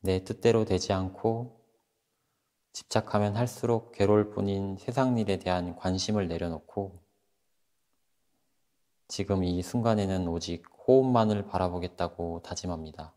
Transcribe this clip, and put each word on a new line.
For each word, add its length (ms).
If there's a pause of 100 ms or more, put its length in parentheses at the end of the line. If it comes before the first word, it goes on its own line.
내 220
뜻대로 420
되지 280
않고 640 (1120)
집착하면 640
할수록 560
괴로울 380
뿐인 480
세상 400
일에 220
대한 360
관심을 520
내려놓고 720 (2000)
지금 360
이 200
순간에는 640
오직 360 (240)
호흡만을 600
바라보겠다고 960
다짐합니다. 720